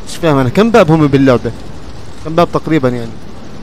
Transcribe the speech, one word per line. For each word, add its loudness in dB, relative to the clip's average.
مش -10
فاهم 2
انا 2
كم 2
باب 6
هم 4
باللعبة؟ 2
كم -6
باب 2
تقريبًا 0
يعني؟ -6